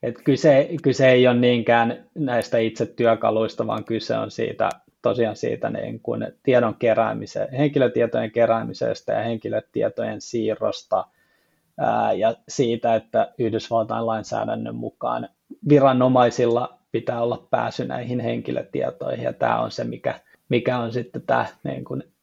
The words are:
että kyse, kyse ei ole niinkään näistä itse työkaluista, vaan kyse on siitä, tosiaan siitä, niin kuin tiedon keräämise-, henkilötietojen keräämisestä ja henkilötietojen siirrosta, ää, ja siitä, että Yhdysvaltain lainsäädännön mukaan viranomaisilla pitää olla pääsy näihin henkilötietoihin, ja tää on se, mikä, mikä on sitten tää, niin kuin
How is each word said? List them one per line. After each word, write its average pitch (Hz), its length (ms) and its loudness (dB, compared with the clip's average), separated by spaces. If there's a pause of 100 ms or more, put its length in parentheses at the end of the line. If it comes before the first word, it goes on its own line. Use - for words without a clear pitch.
että 120 200 -6
kyse, 139 460 4 (140)
kyse 131 260 4
ei 127 180 8
ole 123 80 4
niinkään 117 680 2 (100)
näistä 123 420 -2
itse 113 280 0
työkaluista, 113 800 0
vaan 110 160 -4
kyse 113 340 -4
on 107 140 -4
siitä, - 380 -2 (320)
tosiaan 117 340 0
siitä, 113 340 -4
niin 113 300 -8
kuin 113 280 -6 (160)
tiedon 120 320 4
keräämise-, 110 840 0
henkilötietojen 123 760 2
keräämisestä 113 840 0
ja 110 100 -2
henkilötietojen 110 1000 -4
siirrosta, 107 840 -4 (680)
ää, 113 360 0
ja 107 220 0 (120)
siitä, 117 480 0
että 110 420 -2
Yhdysvaltain 113 680 -2
lainsäädännön 113 680 -4
mukaan 120 540 -6 (400)
viranomaisilla 127 1080 4 (140)
pitää 117 300 -4
olla 120 280 -4
pääsy 120 360 -2
näihin 123 340 -6
henkilötietoihin, - 1040 -4
ja 120 100 -4
tää - 260 0
on 113 120 -4
se, - 120 -8
mikä, 117 360 -6 (300)
mikä 123 280 0
on 117 140 -6
sitten 123 300 -8
tää, 120 260 0 (160)
niin - 200 -8
kuin 131 200 -10 (200)